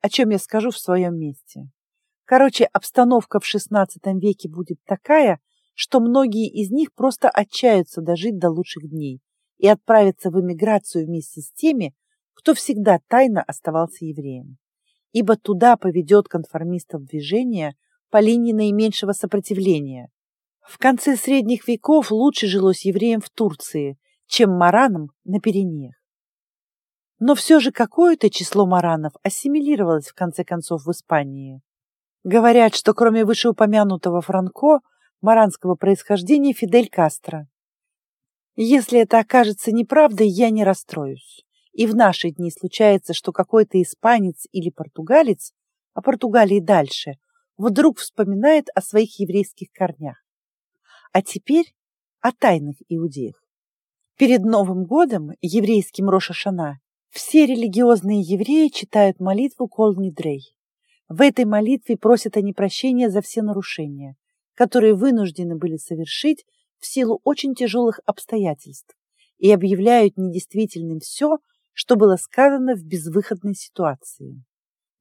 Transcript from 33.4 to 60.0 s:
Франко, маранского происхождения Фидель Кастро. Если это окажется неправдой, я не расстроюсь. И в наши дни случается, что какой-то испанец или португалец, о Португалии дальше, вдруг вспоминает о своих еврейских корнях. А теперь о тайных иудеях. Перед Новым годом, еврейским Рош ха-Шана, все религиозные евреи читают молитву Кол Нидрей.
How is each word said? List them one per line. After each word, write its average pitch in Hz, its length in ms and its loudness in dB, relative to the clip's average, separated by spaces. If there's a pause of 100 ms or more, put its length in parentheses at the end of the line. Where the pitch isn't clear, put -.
Франко, 190 640 0 (400)
маранского 202 540 2
происхождения 202 800 0
Фидель 220 360 0
Кастро. 156 580 -4 (1120)
Если 240 420 2
это 226 200 4
окажется 220 520 0
неправдой, 226 560 2
я 208 220 0
не 214 160 0
расстроюсь. 143 800 -6 (260)
И 220 160 -2
в 214 80 -2
наши 190 360 2
дни 170 200 -8
случается, 196 640 0
что - 180 -8
какой-то 196 500 0
испанец 208 720 -2
или 175 180 -6
португалец, 190 840 -2 (400)
о - 80 -10
Португалии 214 580 2
дальше, 160 540 -2 (420)
вдруг 226 440 0
вспоминает 220 760 0
о 196 60 -2
своих - 380 -2
еврейских 190 520 -6
корнях. 151 520 -8 (920)
А 190 80 2
теперь - 520 -2 (460)
о 247 120 -2
тайных 147 440 0 (140)
иудеях. 143 520 -8 (760)
Перед 247 240 4
Новым 190 420 0
годом, 208 480 0 (100)
еврейским 196 680 -2
Рош 185 180 0
ха-Шана, 165 520 -8 (300)
все - 360 2
религиозные 226 760 2
евреи 214 460 0
читают 202 520 0
молитву 214 480 -4
Кол 214 280 0
Нидрей. 160 580 -8 (540)